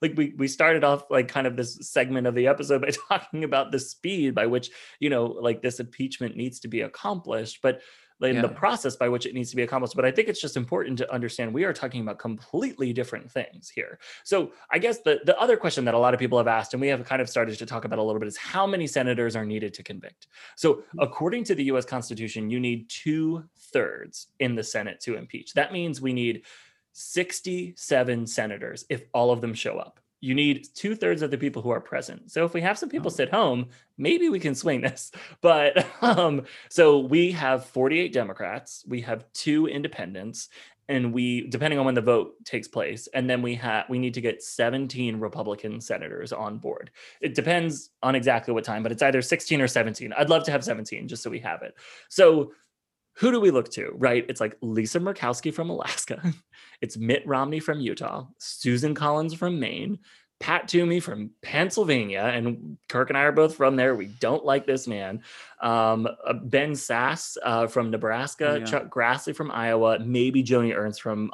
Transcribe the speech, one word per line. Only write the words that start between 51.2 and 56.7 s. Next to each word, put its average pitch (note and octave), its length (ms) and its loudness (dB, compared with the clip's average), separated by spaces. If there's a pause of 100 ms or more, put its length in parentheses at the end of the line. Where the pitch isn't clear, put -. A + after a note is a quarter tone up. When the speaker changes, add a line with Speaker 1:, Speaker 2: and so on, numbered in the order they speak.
Speaker 1:
so A#2 80 -8
we - 100 -8
have E2 220 -8
it. - 120 -14 (340)
So D#3+ 440 8 (600)
who B3 180 4
do A#3+ 80 4
we G3+ 100 8
look B2+ 220 4
to, - 240 -6
right? B2 320 2
It's, B2+ 120 -6
like, A2 220 -2
Lisa A2 380 0
Murkowski E3 520 -4
from E3 180 -4
Alaska. - 520 -6
<laughs> E3+ 100 0 (480)